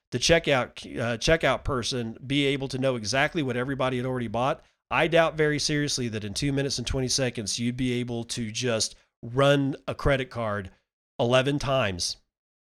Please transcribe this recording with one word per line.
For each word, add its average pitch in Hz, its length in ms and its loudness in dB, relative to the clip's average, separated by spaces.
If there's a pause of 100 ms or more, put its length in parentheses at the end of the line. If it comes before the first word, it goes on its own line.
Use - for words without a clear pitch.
the 123 80 -2
checkout, 147 520 4 (280)
uh, 117 200 -2
checkout 156 460 2
person 120 520 -2 (100)
be 143 200 2
able 139 220 0
to 127 100 -4
know 131 180 0
exactly 135 460 0
what 123 160 -2
everybody 131 400 -2
had 123 80 -4
already 127 200 -4
bought, 120 380 -2 (260)
I 139 160 2
doubt 165 300 4
very 151 220 2
seriously 147 500 -2
that 104 160 -6
in 104 80 -6
two 143 180 -2
minutes 139 280 -2
and 117 80 -6
twenty 131 220 0
seconds, 120 500 -2
you'd 120 180 -2
be 123 240 0
able 120 240 -4
to 117 260 -6
just 113 440 -2 (280)
run 139 540 4 (100)
a 131 80 -6
credit 135 360 0
card 104 400 -4 (480)
eleven 127 400 4
times 117 580 0 (520)